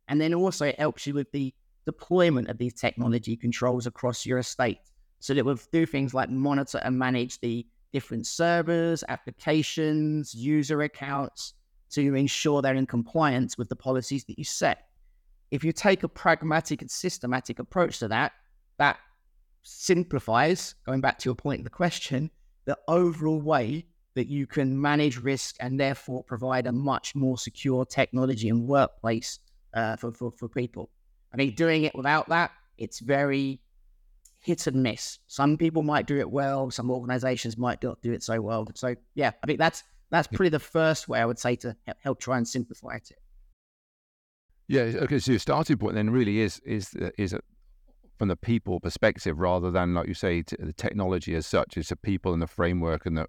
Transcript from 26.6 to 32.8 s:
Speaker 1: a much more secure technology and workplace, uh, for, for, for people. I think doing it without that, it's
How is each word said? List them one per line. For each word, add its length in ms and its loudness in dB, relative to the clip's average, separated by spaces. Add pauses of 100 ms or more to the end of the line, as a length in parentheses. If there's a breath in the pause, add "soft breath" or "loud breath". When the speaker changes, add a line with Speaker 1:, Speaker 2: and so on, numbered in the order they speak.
Speaker 1:
a 40 -2
much 440 -2
more 200 2
secure 480 0
technology 640 0
and 200 2
workplace, 720 0 (340)
uh, 220 0
for, 160 -6
for, 200 -6
for 160 -10
people. 420 -6 (420)
I 40 -14
think 200 0
doing 280 4
it 100 0
without 340 0
that, 240 2 (260)
it's 220 -10